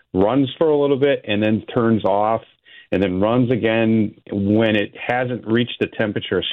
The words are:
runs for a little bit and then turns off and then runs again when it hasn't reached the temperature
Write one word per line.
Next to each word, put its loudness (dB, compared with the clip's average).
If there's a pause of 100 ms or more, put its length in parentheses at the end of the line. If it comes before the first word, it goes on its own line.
(120)
runs 2 (100)
for 2
a 4
little 2
bit 0
and -2
then 0 (100)
turns 2
off 0 (500)
and 0
then 0
runs 2
again 0 (160)
when 2
it -2
hasn't -4
reached 0
the -2
temperature -4 (100)